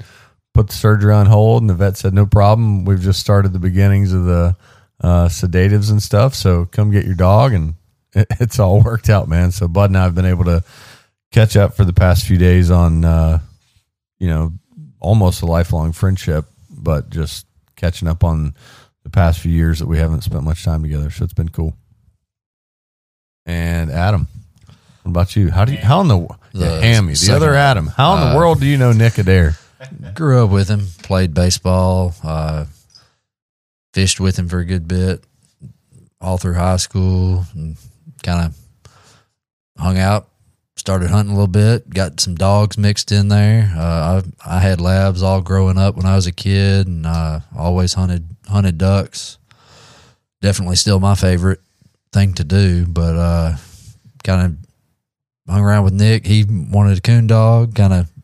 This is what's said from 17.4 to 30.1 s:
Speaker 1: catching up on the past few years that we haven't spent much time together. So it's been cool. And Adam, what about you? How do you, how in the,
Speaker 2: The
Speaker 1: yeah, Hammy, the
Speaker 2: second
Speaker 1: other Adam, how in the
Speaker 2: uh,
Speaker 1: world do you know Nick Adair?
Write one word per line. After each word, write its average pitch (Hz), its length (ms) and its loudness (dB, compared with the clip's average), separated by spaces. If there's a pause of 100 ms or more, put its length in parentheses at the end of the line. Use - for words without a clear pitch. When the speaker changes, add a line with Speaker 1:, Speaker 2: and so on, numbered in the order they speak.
Speaker 1:
catching 87 320 -4
up 82 160 -2
on 78 300 -2 (480)
the - 80 -18
past 85 280 0
few 85 140 -4
years 82 260 0
that 82 80 -8
we 80 120 -2
haven't 80 240 -2
spent - 220 -6
much 78 200 -6
time 80 180 -4
together. 76 280 -6
So - 140 -8
it's 85 100 -8
been 82 160 -4
cool. 80 240 -6 (1700)
And 85 440 -4
Adam, 87 360 -2 (760)
what 90 80 -8
about 87 260 0
you? 98 140 2
How 95 140 0
do 131 80 -2
you, 143 60 -6
how 139 220 2
in 185 80 2
the, 87 180 2 (260)
Speaker 2:
The 92 140 -6
Speaker 1:
yeah, 80 140 -2
Hammy, 110 320 2
the 71 40 -4
Speaker 2:
second 104 200 2
Speaker 1:
other 147 180 2
Adam, 135 340 2
how 147 260 0
in 160 60 0
the 156 80 0
Speaker 2:
uh, 151 80 2
Speaker 1:
world 165 240 2
do 135 60 -2
you 143 120 0
know 123 140 4
Nick 113 260 2
Adair? 90 360 2 (600)